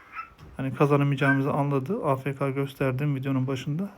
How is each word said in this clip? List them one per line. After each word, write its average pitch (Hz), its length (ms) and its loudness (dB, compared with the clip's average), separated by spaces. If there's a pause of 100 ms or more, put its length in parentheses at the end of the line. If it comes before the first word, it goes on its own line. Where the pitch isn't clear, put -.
(580)
Hani 135 180 -4
kazanamayacağımızı 139 760 4
anladı. 143 520 0
A 135 100 2
F 131 200 -4
K 139 140 -2
gösterdiğim 139 680 -2
videonun 131 320 -2
başında 147 500 -4